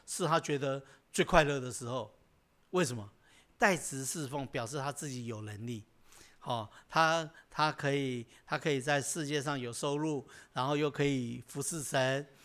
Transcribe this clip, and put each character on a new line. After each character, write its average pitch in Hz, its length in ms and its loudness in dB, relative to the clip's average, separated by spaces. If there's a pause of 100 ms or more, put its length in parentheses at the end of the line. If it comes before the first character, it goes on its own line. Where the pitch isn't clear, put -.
是 - 200 -4
他 160 140 4
觉 151 180 0
得 139 240 -2 (300)
最 175 140 2
快 170 180 8
乐 143 160 2
的 127 120 -6
时 120 140 -8
候。 117 300 -6 (560)
为 175 140 4
什 123 100 -2
么？ 104 140 -8 (480)
代 202 180 6
职 135 300 -4
侍 147 220 -4
奉 139 200 -6
表 123 180 -4
示 131 120 -6
他 139 140 -4
自 147 180 -8
己 123 160 -8
有 110 160 -6
能 104 240 -8
力， 113 180 -6 (580)
哦， 113 280 -4 (180)
他， 160 420 4 (200)
他 151 220 2
可 139 220 -2
以， 127 320 -2 (200)
他 151 120 -4
可 147 120 -2
以 143 100 2
在 139 220 2
世 151 240 -2
界 147 160 0
上 143 180 -2
有 120 140 -6
收 147 240 0
入， 151 300 -2 (260)
然 131 140 0
后 147 100 2
又 147 140 2
可 147 120 0
以 123 440 0
服 143 140 -6
侍 160 200 -4
神， 135 460 0 (180)